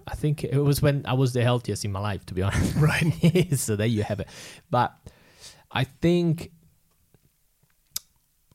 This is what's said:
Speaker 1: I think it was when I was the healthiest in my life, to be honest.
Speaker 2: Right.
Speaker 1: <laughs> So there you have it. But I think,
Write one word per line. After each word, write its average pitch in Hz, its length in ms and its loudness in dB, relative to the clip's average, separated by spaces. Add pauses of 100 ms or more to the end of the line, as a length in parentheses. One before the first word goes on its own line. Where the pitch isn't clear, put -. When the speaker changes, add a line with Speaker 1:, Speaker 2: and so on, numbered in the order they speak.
Speaker 1:
I - 80 -12
think 151 300 -2
it - 180 0
was 143 180 2
when 143 240 2
I 123 80 -2
was 127 200 2
the 123 100 0
healthiest 117 400 0
in 104 80 -6
my 98 80 -6
life, 101 280 -6
to 98 60 -10
be 90 80 -2
honest. 98 360 0
Speaker 2:
Right. 160 760 2
Speaker 1:
<laughs> 135 60 0
So 110 180 -2
there 104 120 2
you 107 160 0
have 101 180 -4
it. - 60 -8 (420)
But 123 240 0 (760)
I 123 120 0
think, 170 680 0 (2000)